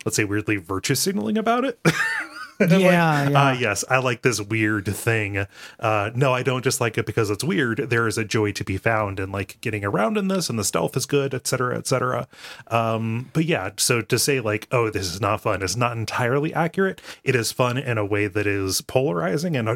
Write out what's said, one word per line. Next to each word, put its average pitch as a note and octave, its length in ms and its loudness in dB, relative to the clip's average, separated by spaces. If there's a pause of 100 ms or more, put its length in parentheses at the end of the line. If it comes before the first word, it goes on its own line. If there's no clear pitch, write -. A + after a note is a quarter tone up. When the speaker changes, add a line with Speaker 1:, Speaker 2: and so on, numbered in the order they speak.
Speaker 1:
let's A2 100 -4
say, A2+ 80 4
weirdly G#2 340 0
virtue F#2+ 380 -2
signaling G#3 420 0
about A#3 280 0
it. - 180 -4
<laughs> E3 60 4 (680)
<laughs> F#3 100 4
And, - 20 6
like, F#3+ 100 6
Speaker 2:
Yeah, D#3+ 480 4
yeah. C#3+ 100 4
Speaker 1:
"Ah, C#3 140 6
yes, A2+ 360 0
I C3 100 4
like B2+ 220 0
this A2 200 2
weird G#2+ 520 0
thing. G2+ 520 -2 (340)
Uh, A2 340 0
no, B2+ 200 2
I B2+ 100 0
don't B2+ 200 0
just B2+ 180 0
like A#2 160 0
it A2+ 80 0
because G#2+ 240 0
it's G#2 140 -4
weird. C3 460 0
There A#2 160 2
is G#2+ 120 -2
a A2 80 -2
joy G#2 260 0
to G2+ 140 -6
be F#2+ 120 -4
found G#2+ 420 0
in, F#2+ 120 -6
like, G2 300 -6
getting G#2+ 240 -4
around G#3+ 320 0
in F#3+ 100 -2
this, F#3+ 220 0
and A2+ 100 -2
the G2 60 0
stealth - 320 0
is C3 80 -4
good, C#3 280 0
et B2+ 140 -6
cetera, B2 300 -2
et A2+ 100 -8
cetera." B2 400 0 (400)
Um, A2+ 640 0
but E3 140 0
yeah, G2+ 320 -2
so A#2+ 240 2
to A#2 180 0
say, C#3 220 2
like, G#2+ 320 -2
"Oh, A#2 160 4
this G2 160 -2
is F2+ 160 -6
not G#2 200 0
fun," F#2+ 220 0
is F#2+ 140 -2
not A#2+ 180 0
entirely B2 580 0
accurate. F3+ 480 -2 (220)
It C3 120 2
is A#2 180 0
fun B2 240 0
in B2 200 -2
a G#2 80 0
way G#2 220 0
that G2+ 180 -2
is G2 360 0
polarizing E3 760 0
and, A2+ 200 0